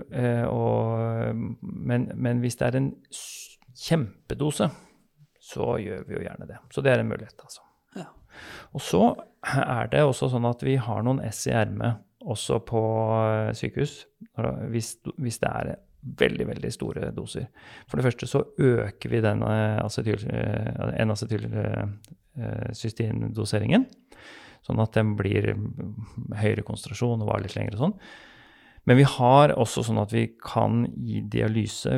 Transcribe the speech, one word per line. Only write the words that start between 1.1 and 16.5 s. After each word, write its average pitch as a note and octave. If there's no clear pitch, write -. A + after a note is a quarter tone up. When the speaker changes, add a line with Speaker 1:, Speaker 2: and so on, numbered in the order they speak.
Speaker 1:
men, -
men A#2+
hvis A#2+
det B2+
er B2
en C3+
s-, -
kjempedose, C#3+
så -
gjør G2
vi -
jo -
gjerne -
det. A#2
Så C#3
det C3+
er A#2+
en A2+
mulighet, -
altså. -
Speaker 2:
Ja. F#3
Speaker 1:
Og -
så -
er B2+
det C#3+
også C3+
sånn A#2+
at A#2+
vi C3+
har A2
noen C3
ess A2
i B2
ermet A2
også A#2
på, A2+
eh, A2
sykehus, -
når A2+
det, C3
hvis, A#2
hvis B2
det -
er -
veldig, -
veldig -